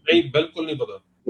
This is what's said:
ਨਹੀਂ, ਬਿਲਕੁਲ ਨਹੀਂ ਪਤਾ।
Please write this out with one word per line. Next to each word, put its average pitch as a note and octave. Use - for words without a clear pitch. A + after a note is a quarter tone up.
ਨਹੀਂ, D#3
ਬਿਲਕੁਲ D#3+
ਨਹੀਂ D3+
ਪਤਾ। G#2+